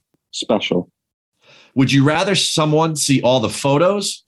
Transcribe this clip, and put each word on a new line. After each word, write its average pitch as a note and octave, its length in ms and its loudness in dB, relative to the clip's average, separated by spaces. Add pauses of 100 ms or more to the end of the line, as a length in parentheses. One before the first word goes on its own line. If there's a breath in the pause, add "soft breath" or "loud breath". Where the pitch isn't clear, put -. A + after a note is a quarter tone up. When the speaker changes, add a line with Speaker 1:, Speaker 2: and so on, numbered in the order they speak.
(300)
Speaker 1:
Special. - 580 -4 (840 soft breath)
Speaker 2:
Would C3 180 2
you C3+ 120 4
rather F3 320 0
someone D#3 580 0
see C#3+ 280 0
all B2+ 180 2
the A2 80 -2
photos F3 800 -2